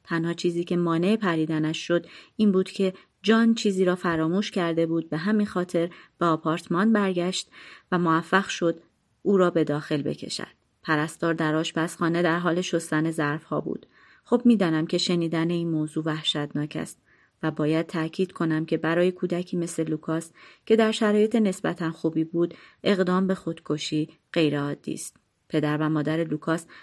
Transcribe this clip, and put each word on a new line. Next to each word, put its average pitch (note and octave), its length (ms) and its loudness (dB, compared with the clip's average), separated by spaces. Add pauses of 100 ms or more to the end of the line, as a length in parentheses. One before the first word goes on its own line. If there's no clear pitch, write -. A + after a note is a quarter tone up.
تنها E3+ 300 -2
چیزی E3+ 300 -2
که F3 140 -2
مانع F3 380 2
پریدنش D#3+ 640 0
شد F3 280 0 (300)
این G#3+ 160 4
بود F#3+ 200 2
که F#3+ 220 0 (280)
جان A3+ 320 4
چیزی F#3+ 320 0
را F3+ 100 2
فراموش E3+ 560 -2
کرده E3 340 0
بود. E3 240 -2
به D3+ 80 -2
همین G#3 280 0
خاطر F3 440 -2 (280)
به F#3 80 0
آپارتمان E3+ 680 0
برگشت F#3 580 0 (400)
و F3+ 80 2
موفق E3+ 480 2
شد - 340 -2 (400)
او G3 160 4
را F3+ 120 6
به E3+ 140 2
داخل D3+ 380 -2
بکشد. - 460 -6 (360)
پرستار D#3+ 500 0
در D#3 220 0
آشپزخانه E3 640 -2
در E3+ 180 2
حال F3 220 0
شستن E3 500 -2
ظرف‌ها D3+ 500 -4
بود. - 240 -8 (400)
خب A#3+ 200 2
می‌دانم E3+ 420 4
که F3+ 100 0
شنیدن E3 520 0
این E3+ 200 -2
موضوع D#3 340 -2
وحشتناک D3+ 760 -4
است - 220 -10 (420)
و D#3+ 80 0
باید D#3+ 340 0
تأکید E3 460 -4
کنم D#3+ 340 -2
که D#3+ 120 -8
برای E3+ 340 2
کودکی F3+ 460 -4
مثل E3+ 320 -2
لوکاس D#3+ 420 -4 (340)
که A3 100 4
در A3 160 4
شرایط G#3+ 440 2
نسبتاً F3 560 0
خوبی D#3+ 320 -2
بود، E3 300 -2 (300)
اقدام F#3 440 2
به F#3+ 80 0
خودکشی D#3 760 -4 (240)
غیرعادی C#3+ 600 0
است. - 240 -12 (320)
پدر D3+ 280 0
و D3+ 120 0
مادر D#3 340 0
لوکاس D#3+ 420 -4 (180)